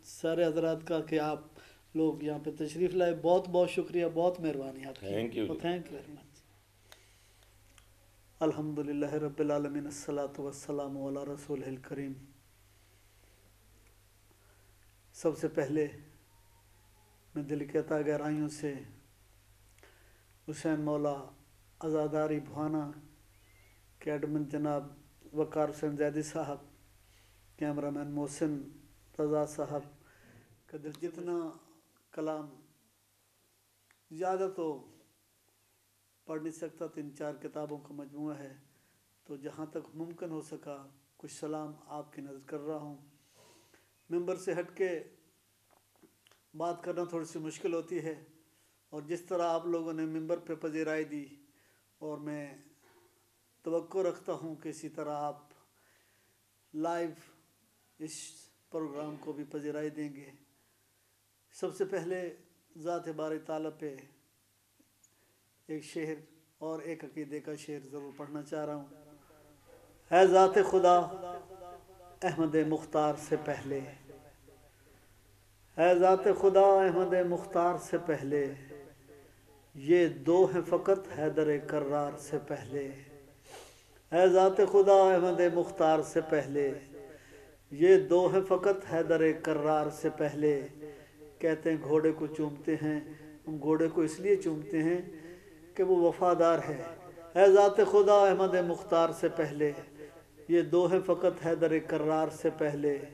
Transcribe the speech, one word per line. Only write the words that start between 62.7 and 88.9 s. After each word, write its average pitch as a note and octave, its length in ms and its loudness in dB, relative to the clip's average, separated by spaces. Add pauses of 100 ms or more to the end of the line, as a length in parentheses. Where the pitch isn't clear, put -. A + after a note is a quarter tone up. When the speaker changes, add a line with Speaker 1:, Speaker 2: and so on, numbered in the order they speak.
Speaker 1:
ज़ात E3 320 -6
बारी D#3 280 -6
ताला D#3 320 -8
पे D3+ 480 -14 (1500)
एक D#3 140 -8
शेर D#3 440 -8 (340)
और D#3+ 200 -8
एक D#3+ 220 -10
अकीदे D3 360 -10
का D3 160 -10
शेर C#3+ 360 -12
ज़रूर C#3+ 280 -12
पढ़ना D3 220 -12
चाह D3+ 220 -8
रहा D3 120 -6
हूँ। C#3+ 140 -12 (1200)
"है F#3 160 8
ज़ात F#3 320 6
खुदा F#3 360 6 (1300)
अहमद D#3 320 0 (120)
मुख्तार D3+ 480 0
से D3+ 200 -4
पहले, C#3 440 -6 (2000)
है E3 120 6 (100)
ज़ात F#3+ 280 6 (100)
खुदा F#3+ 260 6 (200)
अहमद F3+ 440 2
मुख्तार F3 500 0
से - 200 -4
पहले, C#3+ 480 -2 (1300)
ये D#3+ 320 4 (160)
दो F3 220 8
हैं F3+ 160 0
फ़कत F#3 500 2
हैदर D3+ 460 0 (100)
कर्रार C#3+ 480 -2
से - 220 -8
पहले, C#3 480 -8 (1300)
है F3+ 180 8
ज़ात F#3+ 320 6
खुदा G3 360 8 (160)
अहमद F3 400 4
मुख्तार D#3+ 500 2
से D#3+ 180 -2
पहले, C#3+ 460 0 (1040)
ये F3 260 10 (100)
दो F3 200 6
हैं F#3+ 160 4
फ़कत F#3+ 420 2
हैदर D#3+ 460 4 (100)